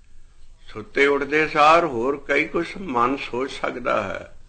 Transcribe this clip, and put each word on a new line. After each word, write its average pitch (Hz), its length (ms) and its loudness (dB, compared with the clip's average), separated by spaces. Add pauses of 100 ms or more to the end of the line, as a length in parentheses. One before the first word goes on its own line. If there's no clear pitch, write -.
(680)
ਸੁੱਤੇ 139 400 0
ਉੱਠਦੇ 143 400 2
ਸਾਰ 156 380 6
ਹੋਰ 139 420 -2
ਕਈ 151 200 2
ਕੁਛ 170 300 -4
ਮਨ 131 400 0
ਸੋਚ 131 340 -6
ਸਕਦਾ 127 520 -2
ਹੈ, - 340 -10 (100)